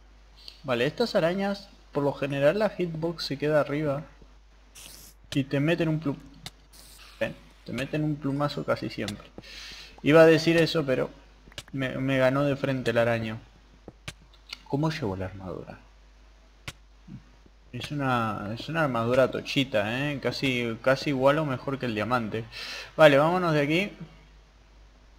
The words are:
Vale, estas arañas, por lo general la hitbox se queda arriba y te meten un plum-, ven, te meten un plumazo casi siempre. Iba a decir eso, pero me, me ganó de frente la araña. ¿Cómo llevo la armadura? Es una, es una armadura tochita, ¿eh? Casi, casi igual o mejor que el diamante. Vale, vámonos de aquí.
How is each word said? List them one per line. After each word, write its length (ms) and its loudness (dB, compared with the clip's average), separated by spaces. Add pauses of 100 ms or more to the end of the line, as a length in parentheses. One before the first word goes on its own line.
(640)
Vale, 220 0
estas 300 -2
arañas, 540 0 (240)
por 100 0
lo 80 2
general 480 2
la 100 2
hitbox 540 -4
se 140 -4
queda 240 2
arriba 420 -2 (1300)
y 120 0
te 160 -2
meten 260 2
un 140 -2
plum-, 160 -4 (1040)
ven, 120 -2 (320)
te 60 -12
meten 320 -4
un 140 -2
plumazo 480 -4
casi 240 -2
siempre. 360 -8 (760)
Iba 220 8
a 20 10
decir 320 6
eso, 280 2
pero 240 -2 (640)
me, 260 -4
me 200 0
ganó 260 4
de 140 0
frente 340 -2
la 120 2
araña. 340 0 (1300)
¿Cómo 240 0
llevo 240 -6
la 120 -6
armadura? 520 -12 (1900)
Es 180 -12
una, 640 -2
es 160 -10
una 140 -2
armadura 480 2
tochita, 800 -2
¿eh? 100 -6
Casi, 640 -2
casi 260 2
igual 300 4
o 60 -2
mejor 340 -4
que 80 -4
el 80 -2
diamante. 500 -2 (500)
Vale, 220 10
vámonos 360 2
de 80 4
aquí. 300 0 (1300)